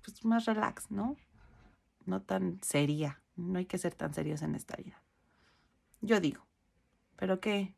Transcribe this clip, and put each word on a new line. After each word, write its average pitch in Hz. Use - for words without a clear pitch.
pues, -
más 226
relax, -
¿no? 220
No 185
tan 190
seria. 147
No 180
hay 180
que 185
ser 175
tan 156
serios 151
en 156
esta -
vida. -
Yo 214
digo, -
pero 185
¿qué? 202